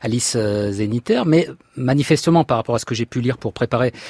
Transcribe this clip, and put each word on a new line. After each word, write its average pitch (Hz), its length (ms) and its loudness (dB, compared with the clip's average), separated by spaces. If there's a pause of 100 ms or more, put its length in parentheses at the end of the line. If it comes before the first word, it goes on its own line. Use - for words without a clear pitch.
Alice, 120 360 -2
euh, 104 340 0
Zéniter, 117 540 -2
mais 160 240 4 (260)
manifestement, 143 720 2
par 123 100 0
rapport 117 200 -2
à 113 40 0
ce - 60 -6
que 120 100 -6
j'ai 113 100 -2
pu - 140 -6
lire 123 180 -2
pour 107 140 -6
préparer, 120 400 -2 (180)